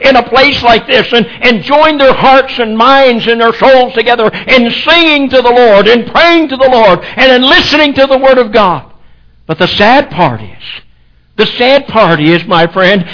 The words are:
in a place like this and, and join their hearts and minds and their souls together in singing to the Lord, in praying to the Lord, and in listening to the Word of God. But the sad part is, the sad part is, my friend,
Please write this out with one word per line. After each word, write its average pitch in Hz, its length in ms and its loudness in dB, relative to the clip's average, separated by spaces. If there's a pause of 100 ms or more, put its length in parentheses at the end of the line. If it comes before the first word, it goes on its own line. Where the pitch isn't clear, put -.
in 269 160 2
a 233 120 -2
place 262 360 0
like 233 240 0
this - 240 -2
and, 233 140 0
and 233 360 -4
join 302 340 0
their 269 160 2
hearts 262 460 0
and 220 180 -4
minds 247 520 0
and 233 120 -2
their 233 120 0
souls 247 420 2
together 226 380 0 (160)
in 240 200 2
singing 302 640 -2
to 254 120 2
the 240 60 2
Lord, 226 380 4
in 226 240 0
praying 330 380 0
to 262 80 -6
the 262 120 2
Lord, 220 360 2
and 262 260 -2
in 254 180 2
listening 302 460 0
to 269 140 2
the 262 100 0
Word 262 200 2
of 220 120 -2
God. 190 420 -2 (540)
But 160 140 -6
the 175 80 0
sad 254 420 0
part 127 300 -2
is, - 240 -18 (720)
the 208 100 0
sad 269 400 -2
part 170 340 0
is, 165 260 0
my 170 200 0
friend, 185 480 0